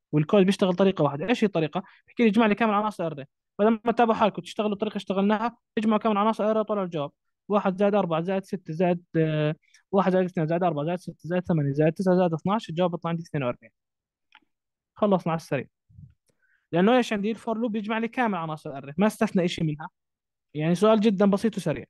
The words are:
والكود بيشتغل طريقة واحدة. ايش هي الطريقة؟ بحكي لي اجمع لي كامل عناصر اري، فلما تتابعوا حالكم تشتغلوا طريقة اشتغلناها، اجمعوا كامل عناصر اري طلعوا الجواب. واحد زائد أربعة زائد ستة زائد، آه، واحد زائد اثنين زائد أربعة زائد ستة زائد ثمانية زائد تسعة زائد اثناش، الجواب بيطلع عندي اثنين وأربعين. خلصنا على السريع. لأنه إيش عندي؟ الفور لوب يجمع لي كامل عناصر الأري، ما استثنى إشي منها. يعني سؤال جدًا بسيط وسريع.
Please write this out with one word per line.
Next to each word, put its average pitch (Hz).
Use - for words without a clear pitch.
والكود 170
بيشتغل 185
طريقة 190
واحدة. 143
ايش 240
هي 214
الطريقة؟ 170
بحكي -
لي 226
اجمع 220
لي 202
كامل 220
عناصر 208
اري، 147
فلما 220
تتابعوا 226
حالكم 190
تشتغلوا 208
طريقة 208
اشتغلناها، 202
اجمعوا 220
كامل 220
عناصر 214
اري 220
طلعوا 208
الجواب. 165
واحد 196
زائد 202
أربعة 170
زائد 190
ستة 185
زائد، 175
آه، 156
واحد 190
زائد 185
اثنين 175
زائد 170
أربعة 151
زائد 175
ستة -
زائد 175
ثمانية 147
زائد 156
تسعة 185
زائد 180
اثناش، 196
الجواب 175
بيطلع 165
عندي 170
اثنين 151
وأربعين. 120
خلصنا 196
على 165
السريع. 135
لأنه 196
إيش 240
عندي؟ 202
الفور 226
لوب 226
يجمع 220
لي 226
كامل 226
عناصر 160
الأري، 135
ما 196
استثنى 208
إشي 170
منها. 156
يعني 156
سؤال 214
جدًا 202
بسيط 196
وسريع. 139